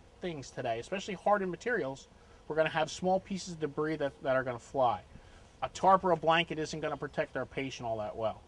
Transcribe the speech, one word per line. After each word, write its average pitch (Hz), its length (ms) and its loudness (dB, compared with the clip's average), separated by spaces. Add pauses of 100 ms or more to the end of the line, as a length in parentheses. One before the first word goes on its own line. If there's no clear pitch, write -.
(220)
things 160 280 -8
today, 117 300 -4
especially 190 340 -6
hardened 190 380 2
materials, 165 560 -4 (400)
we're 151 80 -4
gonna 156 140 4
have 156 220 0
small 185 280 2
pieces 185 340 -8
of 160 60 -12
debris 151 380 -2
that, 139 160 -2 (100)
that 131 120 2
are 131 80 2
gonna 123 160 -6
fly. 120 440 0 (580)
A - 80 -2
tarp 190 340 6
or 185 80 4
a 165 60 4
blanket 165 420 2
isn't 156 200 -4
gonna 151 180 -4
protect 143 400 -4
our 127 80 -2
patient 131 420 -6
all 113 100 -2
that 104 180 -6
well. 107 320 -2